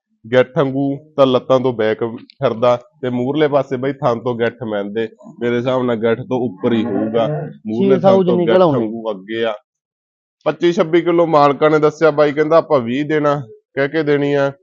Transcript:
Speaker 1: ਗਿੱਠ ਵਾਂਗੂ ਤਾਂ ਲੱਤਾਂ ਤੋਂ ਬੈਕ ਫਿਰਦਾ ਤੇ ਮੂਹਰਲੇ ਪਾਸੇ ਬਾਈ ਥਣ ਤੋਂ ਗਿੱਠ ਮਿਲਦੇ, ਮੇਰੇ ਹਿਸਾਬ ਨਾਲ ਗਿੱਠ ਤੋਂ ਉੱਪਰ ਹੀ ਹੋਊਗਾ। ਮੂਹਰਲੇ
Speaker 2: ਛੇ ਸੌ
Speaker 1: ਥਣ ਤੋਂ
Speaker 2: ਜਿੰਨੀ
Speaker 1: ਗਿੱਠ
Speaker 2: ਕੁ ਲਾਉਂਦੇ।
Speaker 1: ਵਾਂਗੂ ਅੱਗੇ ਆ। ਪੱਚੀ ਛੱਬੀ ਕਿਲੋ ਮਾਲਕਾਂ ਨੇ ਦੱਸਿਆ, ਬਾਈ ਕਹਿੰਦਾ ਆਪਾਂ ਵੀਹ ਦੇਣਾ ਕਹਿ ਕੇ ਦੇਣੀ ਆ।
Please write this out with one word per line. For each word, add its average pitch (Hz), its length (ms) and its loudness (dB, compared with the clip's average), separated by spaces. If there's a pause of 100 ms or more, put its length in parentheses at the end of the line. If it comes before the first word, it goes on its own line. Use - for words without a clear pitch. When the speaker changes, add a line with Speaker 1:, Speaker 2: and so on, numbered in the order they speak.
(260)
Speaker 1:
ਗਿੱਠ 123 320 0
ਵਾਂਗੂ 139 600 -4
ਤਾਂ 139 80 4
ਲੱਤਾਂ 127 340 2
ਤੋਂ 127 140 0
ਬੈਕ 110 300 -2
ਫਿਰਦਾ 120 720 -2 (260)
ਤੇ 127 80 -4
ਮੂਹਰਲੇ 135 380 0
ਪਾਸੇ 135 300 -2
ਬਾਈ 135 160 -4
ਥਣ 143 260 -2
ਤੋਂ 120 160 -4
ਗਿੱਠ 117 280 -4
ਮਿਲਦੇ, 107 460 -4 (320)
ਮੇਰੇ 120 160 0
ਹਿਸਾਬ 127 260 -2
ਨਾਲ 120 120 -2
ਗਿੱਠ 113 260 -2
ਤੋਂ 123 180 -4
ਉੱਪਰ 120 340 -4
ਹੀ 110 120 0
ਹੋਊਗਾ। 110 420 -2 (400)
ਮੂਹਰਲੇ 190 280 2
Speaker 2:
ਛੇ 180 60 0
ਸੌ 180 60 2
Speaker 1:
ਥਣ 196 80 6
ਤੋਂ 190 80 4
Speaker 2:
ਜਿੰਨੀ 180 220 0
Speaker 1:
ਗਿੱਠ 113 80 2
Speaker 2:
ਕੁ 185 60 4
ਲਾਉਂਦੇ। 156 200 4
Speaker 1:
ਵਾਂਗੂ 110 320 -6
ਅੱਗੇ 107 340 -6
ਆ। 110 80 -2 (920)
ਪੱਚੀ 160 300 0
ਛੱਬੀ 170 280 2
ਕਿਲੋ 170 240 2
ਮਾਲਕਾਂ 147 440 4
ਨੇ 156 100 2
ਦੱਸਿਆ, 151 320 2
ਬਾਈ 147 200 2
ਕਹਿੰਦਾ 156 260 2
ਆਪਾਂ 151 220 2
ਵੀਹ 123 260 -4
ਦੇਣਾ 147 360 0 (320)
ਕਹਿ 139 140 -2
ਕੇ 156 160 -2
ਦੇਣੀ 143 300 0
ਆ। 139 180 0 (120)